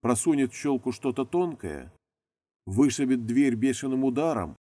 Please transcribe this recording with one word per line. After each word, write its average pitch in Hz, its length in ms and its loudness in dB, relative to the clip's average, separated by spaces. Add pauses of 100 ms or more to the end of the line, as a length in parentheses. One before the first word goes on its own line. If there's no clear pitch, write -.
Просунет 127 520 0
в - 20 -20
щёлку 127 360 -2
что-то 127 340 -4
тонкое? 101 680 -4 (720)
Вышибет 127 600 2
дверь 123 300 4
бешеным 131 480 0
ударом? 131 520 -2 (120)